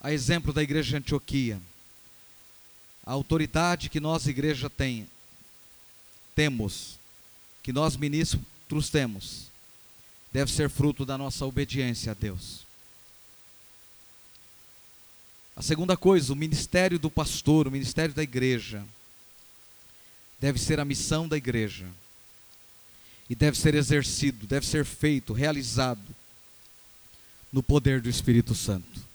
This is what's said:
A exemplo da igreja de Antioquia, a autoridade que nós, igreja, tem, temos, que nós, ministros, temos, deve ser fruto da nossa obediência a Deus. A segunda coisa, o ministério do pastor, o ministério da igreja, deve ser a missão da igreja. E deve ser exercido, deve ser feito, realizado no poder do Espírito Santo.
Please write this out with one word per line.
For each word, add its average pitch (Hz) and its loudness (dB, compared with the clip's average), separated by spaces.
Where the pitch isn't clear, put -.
A 139 -6
exemplo 151 0
da 151 0
igreja 143 0
de 151 -2
Antioquia, 131 -2
a - -8
autoridade 160 0
que 156 -2
nós, 160 0
igreja, 143 -2
tem, 123 -4
temos, 127 -2
que 131 -6
nós, 147 2
ministros, 151 -2
temos, 117 -4
deve 139 -2
ser 147 0
fruto 139 0
da 135 -6
nossa 139 -6
obediência 131 -2
a - -4
Deus. 98 -8
A - -14
segunda 170 0
coisa, 170 4
o 139 -2
ministério 170 0
do 156 -2
pastor, 151 2
o - -4
ministério 139 -2
da 151 -2
igreja, 123 -2
deve 139 2
ser 156 2
a 147 0
missão 156 -2
da 156 0
igreja. 110 -2
E 120 -4
deve 135 4
ser 151 4
exercido, 139 2
deve 135 -2
ser 151 2
feito, 147 0
realizado 127 -2
no 131 0
poder 135 4
do 120 -4
Espírito 120 4
Santo. - -6